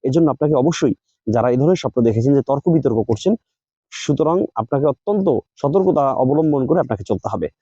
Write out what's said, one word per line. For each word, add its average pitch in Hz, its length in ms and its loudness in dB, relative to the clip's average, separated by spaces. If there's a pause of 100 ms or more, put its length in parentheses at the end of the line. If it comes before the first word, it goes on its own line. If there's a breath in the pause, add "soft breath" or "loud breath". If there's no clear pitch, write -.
এজন্য 156 280 2
আপনাকে 151 240 -2
অবশ্যই, 139 380 0 (340)
যারা 113 220 0
এই 123 80 0
ধরনের 165 240 2
স্বপ্ন - 200 -4
দেখেছেন 117 320 2
যে 139 100 2
তর্ক 139 260 -4
বিতর্ক 131 340 2
করছেন, 180 300 -2 (580)
সুতরাং 156 460 -2 (180)
আপনাকে 135 320 -2
অত্যন্ত 196 400 -2 (280)
সতর্কতা 156 480 0 (100)
অবলম্বন 143 520 0
করে 165 140 0
আপনাকে 117 240 -4
চলতে - 260 -4
হবে। 85 180 -6 (140)